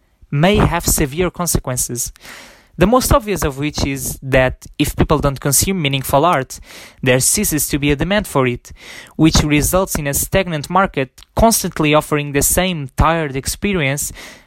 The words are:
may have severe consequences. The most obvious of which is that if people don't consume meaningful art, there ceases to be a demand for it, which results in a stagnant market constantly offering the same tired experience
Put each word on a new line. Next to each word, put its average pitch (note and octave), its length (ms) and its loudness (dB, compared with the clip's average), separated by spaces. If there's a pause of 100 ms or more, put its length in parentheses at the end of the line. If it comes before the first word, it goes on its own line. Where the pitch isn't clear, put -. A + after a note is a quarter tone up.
(300)
may F3+ 280 4
have E3+ 280 2
severe D#3 460 0
consequences. - 840 -4 (640)
The E3 80 4
most A#3+ 260 4
obvious G#3 320 0
of C#3 140 -4
which D3 260 -4
is C3+ 380 -6
that C3 460 0 (100)
if - 180 -2
people - 220 2
don't C3+ 240 -2
consume F3 400 0
meaningful C#3 420 0
art, D#3+ 360 0 (420)
there B2+ 180 4
ceases D#3+ 500 0
to D3 100 -2
be D3 100 0
a D3 60 2
demand F3+ 320 -2
for C3+ 180 0
it, A#2+ 260 -6 (440)
which D#3+ 260 4
results D3+ 540 0
in D3 100 -4
a C#3 80 -4
stagnant E3+ 560 -2
market F3 500 0 (160)
constantly F3+ 600 2
offering D3 360 0
the C#3 120 0
same F3 520 -2
tired D3+ 400 0
experience D3 800 -4 (340)